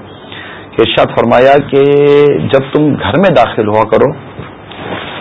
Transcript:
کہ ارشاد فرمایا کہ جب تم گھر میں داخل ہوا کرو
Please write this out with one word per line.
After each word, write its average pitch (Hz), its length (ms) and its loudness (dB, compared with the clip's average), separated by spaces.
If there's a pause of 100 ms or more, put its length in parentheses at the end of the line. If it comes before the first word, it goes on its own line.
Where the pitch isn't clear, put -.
(720)
کہ - 80 -6
ارشاد 127 380 0
فرمایا 123 360 4 (160)
کہ 139 120 2 (720)
جب 135 200 0
تم 147 200 2
گھر - 260 -4
میں 190 160 2
داخل 113 320 0
ہوا 107 160 0 (100)
کرو 120 180 2 (1080)